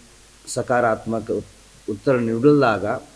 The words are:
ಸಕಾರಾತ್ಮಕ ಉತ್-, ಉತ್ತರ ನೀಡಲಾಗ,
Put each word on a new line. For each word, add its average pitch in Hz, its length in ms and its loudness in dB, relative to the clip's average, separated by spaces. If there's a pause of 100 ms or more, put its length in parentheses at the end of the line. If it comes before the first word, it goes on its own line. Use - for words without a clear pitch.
(460)
ಸಕಾರಾತ್ಮಕ 113 840 -2
ಉತ್-, - 600 -8
ಉತ್ತರ 127 260 0
ನೀಡಲಾಗ, 117 720 2 (300)